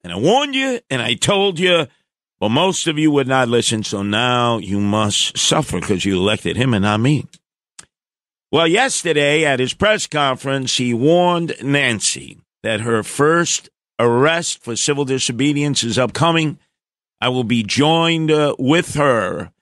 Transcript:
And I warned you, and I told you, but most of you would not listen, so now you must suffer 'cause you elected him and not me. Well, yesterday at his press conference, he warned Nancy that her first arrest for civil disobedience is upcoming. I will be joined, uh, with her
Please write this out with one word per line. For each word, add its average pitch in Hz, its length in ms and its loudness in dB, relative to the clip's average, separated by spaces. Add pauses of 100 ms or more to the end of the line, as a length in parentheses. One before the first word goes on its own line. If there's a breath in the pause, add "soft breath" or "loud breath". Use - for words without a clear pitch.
And 87 80 -12
I 87 60 -6
warned 262 380 2
you, 269 340 -2
and 127 120 -4
I 117 120 -2
told 196 460 0
you, 175 280 2 (520)
but 107 100 -2
most 170 360 0
of 156 140 -2
you 156 100 4
would 139 180 2
not 131 220 2
listen, 117 340 0
so 101 200 -6
now 120 560 0
you 95 200 -4
must 104 600 -2
suffer 127 420 0
'cause 90 240 -2
you 98 100 2
elected 92 400 -2
him 123 200 0
and 95 80 0
not 104 160 0
me. 131 260 0 (1300)
Well, 165 160 2
yesterday 160 760 2
at 139 160 2
his 127 140 -2
press 202 320 0
conference, 135 720 -2
he 123 160 0
warned 170 680 2
Nancy 127 760 -2 (240)
that 110 200 -4
her 113 200 0
first 156 680 0 (280)
arrest 139 640 0
for 117 140 -8
civil 143 280 -2
disobedience 135 800 -2
is 113 140 -2
upcoming. 156 600 0 (600)
I 120 100 -2
will 127 140 -2
be 113 200 0
joined, 160 680 2
uh, 151 300 2
with - 340 0
her 110 580 0 (100)